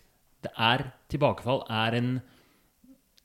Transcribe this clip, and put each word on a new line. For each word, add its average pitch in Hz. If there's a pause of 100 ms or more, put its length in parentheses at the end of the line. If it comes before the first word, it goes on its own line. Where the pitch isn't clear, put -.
(440)
det -
er, 123 (180)
tilbakefall 131
er 113
en, 123 (1040)